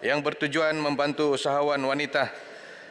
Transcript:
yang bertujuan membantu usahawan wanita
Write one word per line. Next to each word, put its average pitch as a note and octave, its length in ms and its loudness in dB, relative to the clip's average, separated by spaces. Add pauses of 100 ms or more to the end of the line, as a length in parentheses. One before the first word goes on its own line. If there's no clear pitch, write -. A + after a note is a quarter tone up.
yang C#3 160 2
bertujuan D3+ 560 0
membantu C#3+ 640 2
usahawan C#3+ 400 2
wanita C3+ 480 0 (640)